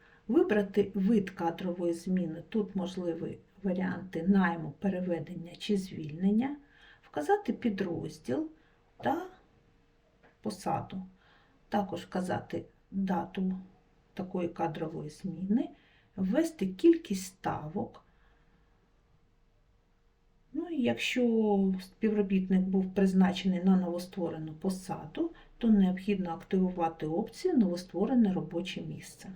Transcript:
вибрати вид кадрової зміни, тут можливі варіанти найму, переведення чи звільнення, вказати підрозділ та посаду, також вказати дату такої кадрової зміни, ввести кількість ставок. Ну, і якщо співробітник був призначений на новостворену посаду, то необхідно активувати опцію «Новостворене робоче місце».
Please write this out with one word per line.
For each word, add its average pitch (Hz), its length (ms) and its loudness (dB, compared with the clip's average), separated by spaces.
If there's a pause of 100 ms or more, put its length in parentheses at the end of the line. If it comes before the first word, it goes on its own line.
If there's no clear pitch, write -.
(280)
вибрати 214 680 2
вид 196 360 2
кадрової 175 640 -2
зміни, 170 560 -2
тут 208 260 -2
можливі 175 640 -4 (260)
варіанти 185 600 -2
найму, 170 560 4
переведення 175 760 -4
чи 208 200 0
звільнення, 190 800 0 (440)
вказати 392 520 0
підрозділ 190 960 -4 (480)
та 339 300 -2 (1120)
посаду, - 640 -6 (680)
також 202 320 -2
вказати - 640 -6 (260)
дату 185 680 -2 (540)
такої 185 360 -4
кадрової 156 600 -6
зміни, 190 600 -2 (460)
ввести 202 520 0
кількість 214 580 2
ставок. - 800 -8 (2500)
Ну, 339 140 -6
і 311 140 -4
якщо 226 1000 2
співробітник 196 800 2
був 190 320 0
призначений 185 680 4
на 190 140 6
новостворену 165 760 -4
посаду, 190 760 -6 (260)
то 233 120 2
необхідно 185 600 4
активувати 170 760 0
опцію 277 500 0
«Новостворене 202 760 2
робоче 170 480 -6
місце». - 540 -12